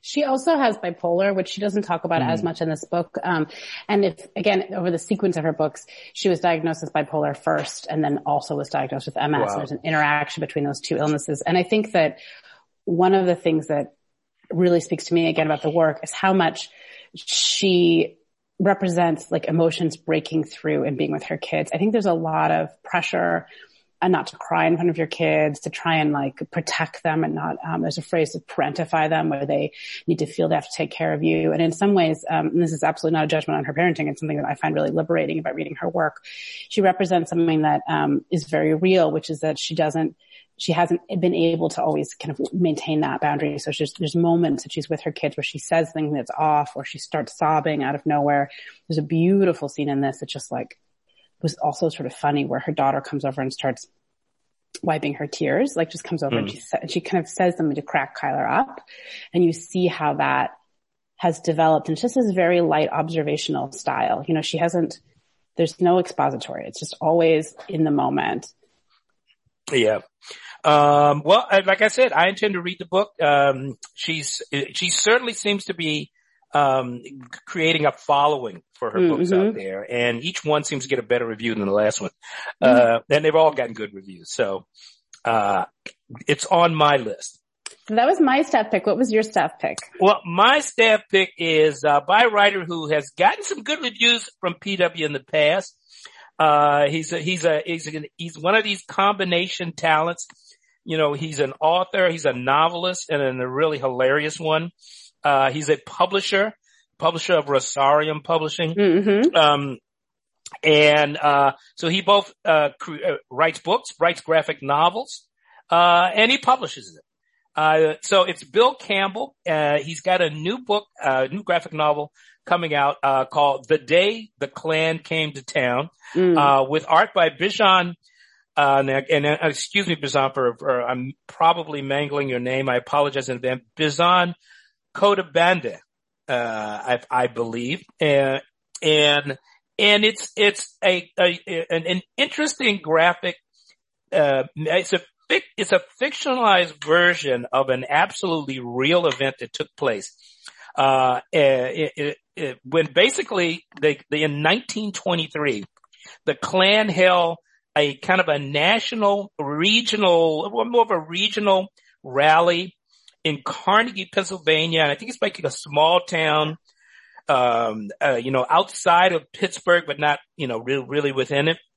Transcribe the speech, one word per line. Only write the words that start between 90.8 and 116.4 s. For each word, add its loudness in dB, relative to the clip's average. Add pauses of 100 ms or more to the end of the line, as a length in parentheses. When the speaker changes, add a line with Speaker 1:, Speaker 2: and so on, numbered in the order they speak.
Speaker 2:
pick 2
is, 2
uh, 4
by 4
a 4
writer 2
who -6
has -2
gotten 2
some -8
good -4
reviews 0 (100)
from -4
P -6
W 0
in -4
the -8
past. 0 (640)
Uh, 4
he's -4
a, -4
he's -4
a, 2
he's -8
a, -12
he's -14
one 2
of 2
these -6
combination -2
talents. 0 (580)
You -4
know, 2
he's -8
an 0
author, 2
he's -6
a 2
novelist, 0
and 0
then -2
a -4
really 0
hilarious 0
one. -2 (500)
Uh, 4
he's -6
a 4
publisher, -2 (440)
publisher 0
of 2
Rosarium 2
Publishing. -2
Speaker 1:
Mm-hmm. 2
Speaker 2:
Um, 2 (840)
and, 4
uh, 4 (220)
so -4
he 0
both, 2 (140)
uh, 4 (100)
cre-, -12
uh, 0 (140)
writes 0
books, -2 (100)
writes 2
graphic 0
novels, -2 (420)
uh, 6
and 4
he 2
publishes -2